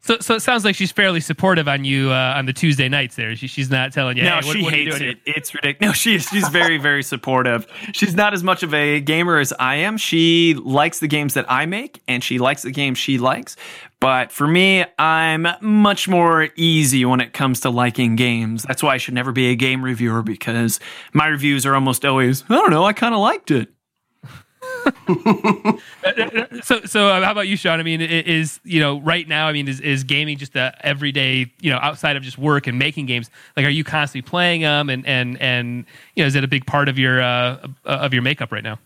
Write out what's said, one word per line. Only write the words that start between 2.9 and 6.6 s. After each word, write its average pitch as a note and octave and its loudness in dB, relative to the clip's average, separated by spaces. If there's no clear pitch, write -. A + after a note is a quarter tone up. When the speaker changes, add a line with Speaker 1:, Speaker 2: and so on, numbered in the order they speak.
Speaker 1:
there. A2+ -6
She, C3 -12
she's C3 -6
not C3+ 0
telling B2+ -2
you, B2 2
Speaker 2:
No, F3 2
Speaker 1:
Hey, F3 0
what, D3+ -2
Speaker 2:
she - 0
Speaker 1:
what D#3 -2
are - 2
you D3 0
Speaker 2:
hates D3+ -4
Speaker 1:
doing C#3 -4
Speaker 2:
it. A#2 -12
It's D3 -6
ridic-, C#3+ -4
no, G#3 2
she G#3+ 0
is, D#3 -2
she's F#3 -2
very, E3 2